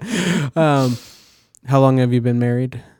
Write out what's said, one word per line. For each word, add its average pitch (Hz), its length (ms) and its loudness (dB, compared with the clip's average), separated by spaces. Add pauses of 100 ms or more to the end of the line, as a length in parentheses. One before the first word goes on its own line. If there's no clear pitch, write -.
<laughs> 233 40 -10 (460)
Um, 139 420 2 (680)
how 135 140 2
long 131 200 4
have 123 120 0
you 123 80 2
been 120 200 0
married 120 440 -2 (160)